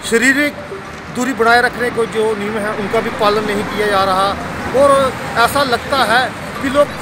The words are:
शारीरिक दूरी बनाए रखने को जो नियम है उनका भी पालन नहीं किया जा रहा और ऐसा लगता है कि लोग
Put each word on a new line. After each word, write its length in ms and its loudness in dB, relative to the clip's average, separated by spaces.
शारीरिक 440 2
दूरी 180 -2
बनाए 280 4
रखने 280 -2
को 160 -2
जो 180 -2
नियम 240 -4
है 180 -4
उनका 240 -2
भी 80 -4
पालन 260 2
नहीं 200 -2
किया 220 -2
जा 160 2
रहा 220 2
और 100 6
ऐसा 200 2
लगता 420 -2
है 180 2
कि 80 -2
लोग 180 4